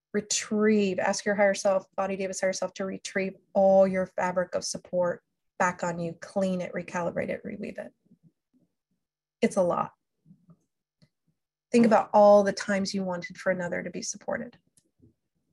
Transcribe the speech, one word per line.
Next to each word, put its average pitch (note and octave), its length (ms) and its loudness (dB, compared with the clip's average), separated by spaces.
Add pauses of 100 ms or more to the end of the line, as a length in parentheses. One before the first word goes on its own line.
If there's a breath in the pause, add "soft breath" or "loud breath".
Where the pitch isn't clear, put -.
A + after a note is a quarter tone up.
(120)
Retrieve, G#3 880 0
ask - 240 -2
your G#3 100 0
higher G3+ 180 4
self, G3 320 0 (120)
Bonnie G3 200 -4
Davis F#3+ 240 -8
higher F#3+ 120 0
self, F#3+ 220 -6
to G3 100 -8
retrieve F#3+ 500 -6 (200)
all G3 340 6
your F#3 180 -2
fabric F3+ 480 -4
of F#3+ 100 -6
support - 560 -6 (380)
back C4+ 240 -2
on E3+ 160 -4
you, E3+ 220 -8
clean F#3+ 400 -4
it, F3 120 -10
recalibrate F3 560 -6
it, - 160 -8
reweave G3+ 340 -12
it. - 140 -14 (1500)
It's - 140 0
a F#3+ 60 2
lot. - 300 -2 (1800)
Think A#3+ 140 6
about G#3+ 260 4
all G#3 300 8
the G3 100 0
times G3 420 -4
you G3 80 -4
wanted F3+ 340 -8
for - 160 -2
another F3+ 300 -6
to F3+ 80 -10
be F#3 120 -10
supported. - 540 -10 (960)